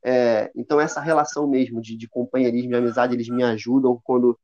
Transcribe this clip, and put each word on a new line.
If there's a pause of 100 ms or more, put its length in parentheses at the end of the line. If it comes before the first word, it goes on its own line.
É,
então
essa
relação
mesmo
de,
de
companheirismo,
de
amizade,
eles
me
ajudam
quando